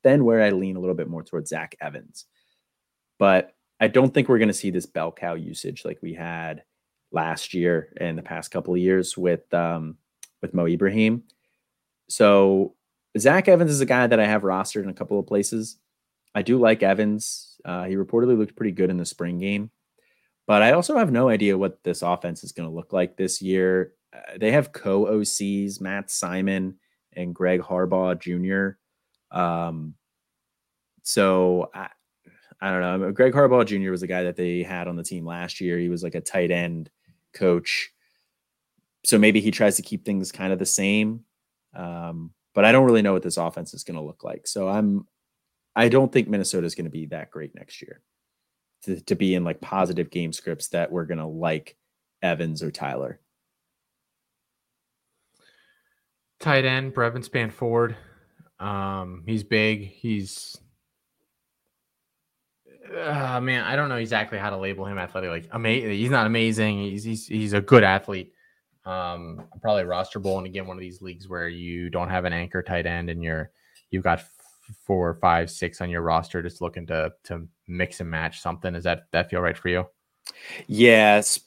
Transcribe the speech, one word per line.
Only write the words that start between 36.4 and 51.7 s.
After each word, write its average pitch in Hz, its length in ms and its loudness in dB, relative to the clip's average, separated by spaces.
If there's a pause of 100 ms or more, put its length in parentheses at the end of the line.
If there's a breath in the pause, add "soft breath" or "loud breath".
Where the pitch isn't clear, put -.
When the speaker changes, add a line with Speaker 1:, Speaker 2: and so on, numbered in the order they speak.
Speaker 1:
end 85 380 -4 (460)
coach. - 560 0 (1120)
So 110 140 4
maybe 107 240 6
he 107 80 0
tries 104 260 4
to - 60 -4
keep - 240 -10
things 95 260 -4
kind 95 220 -4
of 92 40 -2
the 95 60 -4
same. 107 600 0 (500)
Um, 85 580 -10 (220)
but 101 100 4
I 113 80 8
don't 131 140 8
really 113 160 6
know 101 100 4
what 92 100 2
this 87 140 -6
offense 85 380 -6
is - 100 -16
gonna 82 180 -10
look 73 220 -14
like. - 220 -12
So 95 220 -4
I'm, 101 380 0 (720)
I 113 140 6
don't 131 200 6
think 120 180 2
Minnesota 95 380 -2
is 85 80 -6
gonna 82 140 -8
be 78 180 -10
that 80 240 -12
great 76 240 -14
next - 280 -20
year - 180 -20 (840)
to, 87 180 -6
to 104 120 -2
be 95 200 2
in, 87 100 0
like, 82 160 -6
positive 90 480 -2
game 85 240 -6
scripts - 360 -10
that 85 220 -4
we're 85 140 -4
gonna 80 240 -8
like 82 480 -6 (460)